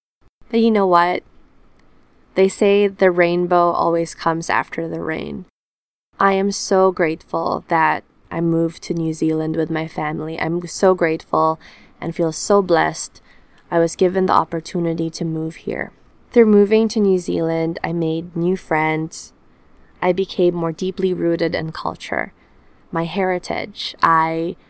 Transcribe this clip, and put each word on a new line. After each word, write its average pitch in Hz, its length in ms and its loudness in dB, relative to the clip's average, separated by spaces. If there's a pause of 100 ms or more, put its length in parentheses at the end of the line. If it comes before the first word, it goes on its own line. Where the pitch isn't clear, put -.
(500)
But 226 120 2
you 226 100 6
know 202 160 4
what? 175 360 4 (1120)
They 190 120 4
say 202 400 4
the 196 240 2
rainbow 175 600 2
always 170 440 0
comes 165 340 -2
after 165 380 -4
the 165 140 -8
rain. 160 440 -8 (720)
I 196 140 4
am 196 180 2
so 190 400 2
grateful 165 760 -4
that 160 360 0 (280)
I 175 80 -4
moved 165 440 0
to 180 100 -6
New 160 200 -4
Zealand 156 440 -2
with 160 120 0
my 160 180 -4
family. 156 520 -6
I'm 170 280 -2
so 185 260 2
grateful 160 680 0 (400)
and 165 160 -6
feel 165 160 0
so 202 300 2
blessed 160 600 0 (480)
I 170 100 2
was 165 180 2
given 185 300 2
the - 60 4
opportunity 165 760 -2
to 165 160 -8
move 160 320 -6
here. - 340 -8 (400)
Through 233 140 4
moving 214 440 4
to 220 100 -4
New 196 180 2
Zealand, 165 680 -4
I 170 80 -6
made 165 460 -4
new 180 180 0
friends. 160 760 -4 (680)
I 180 120 2
became 180 400 0
more 165 180 -4
deeply 185 420 -4
rooted 170 420 -2
in 160 160 -6
culture, - 600 -6 (600)
my 165 140 -2
heritage. 180 960 -4
I, 165 540 2 (140)